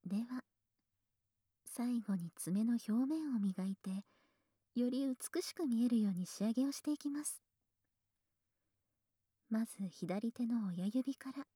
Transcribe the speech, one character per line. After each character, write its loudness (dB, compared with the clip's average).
で -2
は、 -4
最 0
後 0
に -2
爪 0
の 4
表 0
面 2
を 2
磨 2
い -2
て、 -6
よ 2
り 0
美 -2
し -6
く -2
見 4
え 4
る 6
よ 4
う 2
に -2
仕 -4
上 2
げ 2
を 0
し -10
て 0
い 0
き -4
ま -2
す。 -6
ま 2
ず -6
左 -4
手 -2
の 0
親 0
指 0
か -10
ら。 -8